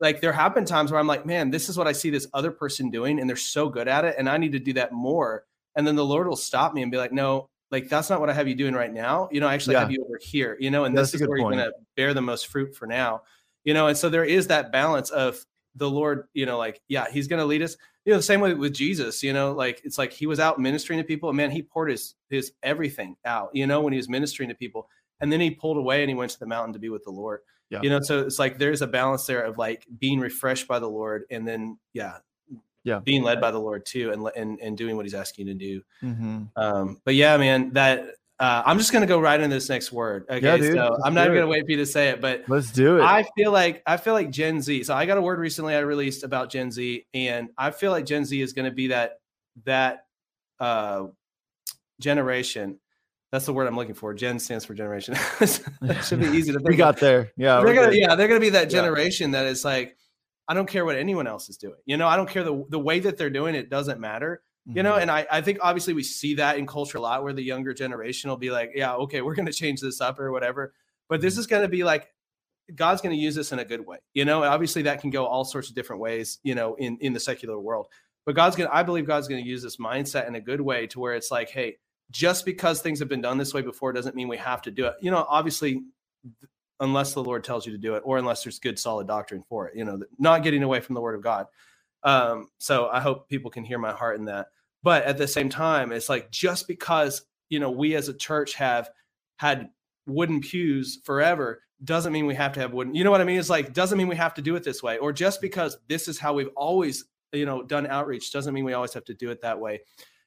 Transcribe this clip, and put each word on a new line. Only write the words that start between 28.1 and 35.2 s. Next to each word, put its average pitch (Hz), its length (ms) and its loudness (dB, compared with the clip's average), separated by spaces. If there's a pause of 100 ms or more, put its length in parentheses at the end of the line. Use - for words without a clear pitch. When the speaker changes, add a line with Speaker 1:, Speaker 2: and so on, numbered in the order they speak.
Speaker 1:
it's 131 140 -4
like 131 180 -2
there's 143 240 0
a 135 60 0
balance 131 380 0
there 123 160 -2
of, 110 140 -6
like, 113 300 -4 (100)
being 135 220 0
refreshed 131 480 -2
by 123 140 0
the 117 100 -4
Lord 107 400 -4
and 113 160 -8
then, 113 320 -8 (140)
yeah, 95 260 -10 (640)
Speaker 2:
Yeah. 113 160 -2
Speaker 1:
being 135 240 2
led 120 180 2
by 117 120 2
the 110 80 -4
Lord 107 260 -6
too, 120 240 -4
and, 107 240 -4
and, 110 260 -8
and 110 160 -8
doing 113 200 -6
what 104 100 -8
he's 98 80 -10
asking 98 320 -10